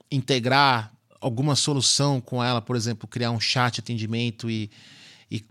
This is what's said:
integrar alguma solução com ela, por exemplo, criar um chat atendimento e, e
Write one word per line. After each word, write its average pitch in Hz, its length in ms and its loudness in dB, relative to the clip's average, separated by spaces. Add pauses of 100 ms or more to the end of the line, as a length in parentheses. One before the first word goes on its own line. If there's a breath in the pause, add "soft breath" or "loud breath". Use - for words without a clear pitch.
(100)
integrar 127 800 2 (300)
alguma 135 340 0
solução 139 640 2
com 123 240 -4
ela, 120 200 0
por 123 120 -4
exemplo, 113 320 -4
criar 117 240 -2
um 117 80 0
chat 123 400 0
atendimento 113 720 -4
e, 107 200 -4 (600 loud breath)
e 117 200 -8